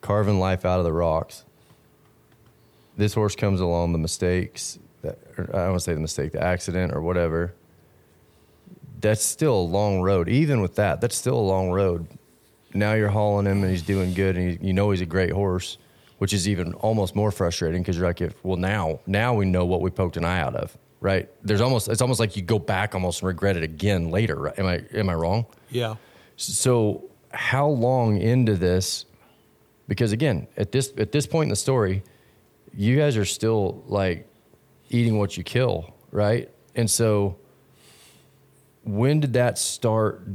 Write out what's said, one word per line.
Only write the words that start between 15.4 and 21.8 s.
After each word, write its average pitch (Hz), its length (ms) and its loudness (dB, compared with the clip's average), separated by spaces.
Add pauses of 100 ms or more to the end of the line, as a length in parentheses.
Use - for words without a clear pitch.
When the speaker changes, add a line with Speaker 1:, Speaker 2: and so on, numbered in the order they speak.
Speaker 1:
which 98 160 -2
is 95 160 0
even 87 260 -2
almost 107 400 0
more 104 140 2
frustrating 87 540 -2
'cause 87 140 -2
you're 90 100 0
like, 87 140 -2
if, 85 120 -4 (100)
well, 92 140 -2
now, 87 480 -2
now 110 300 0
we 101 100 2
know 90 200 2
what 90 160 0
we 90 100 -2
poked 90 260 -2
an 82 80 -2
eye 90 140 0
out 71 160 -2
of, - 200 -8 (240)
right? 95 300 -2 (140)
There's 101 180 2
almost, 120 280 0